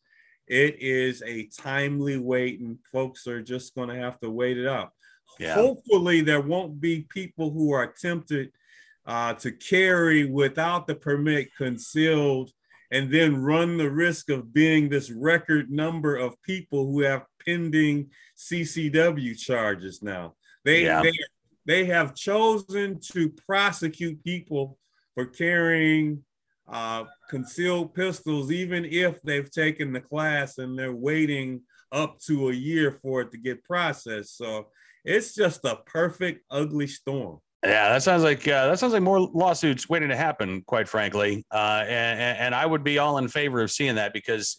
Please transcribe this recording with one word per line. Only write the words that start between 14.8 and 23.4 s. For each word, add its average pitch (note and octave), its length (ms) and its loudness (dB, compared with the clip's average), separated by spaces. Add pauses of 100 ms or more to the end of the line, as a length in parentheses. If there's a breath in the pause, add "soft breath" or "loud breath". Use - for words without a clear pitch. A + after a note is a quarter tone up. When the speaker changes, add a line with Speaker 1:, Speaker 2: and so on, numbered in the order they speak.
Speaker 1:
this C#3 200 -2
record D3 600 0
number D3+ 440 -2
of B2 280 -4
people F3+ 420 -4
who C#3 160 0
have C3+ 240 0 (180)
pending D#3 680 2 (260 soft breath)
C E3+ 280 -6
C D#3 260 -4
W D3 460 2
charges G2+ 680 -4
now. F2+ 320 -8 (280 soft breath)
They, E3 200 6
Speaker 2:
Yeah. D#3+ 180 4
Speaker 1:
they, E3 120 4 (520)
they F3+ 200 2
have E3+ 280 0
chosen G3+ 840 0 (120)
to E3 180 0
prosecute E3+ 920 -2